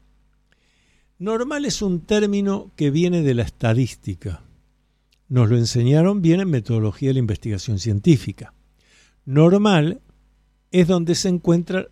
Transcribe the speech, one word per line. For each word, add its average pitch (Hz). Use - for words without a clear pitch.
Normal 247
es 214
un 180
término 202
que 147
viene 170
de 135
la 117
estadística. 110
Nos 123
lo 120
enseñaron 139
bien 165
en 190
metodología 113
de 135
la 131
investigación 104
científica. 110
Normal 175
es 180
donde 170
se 190
encuentra 175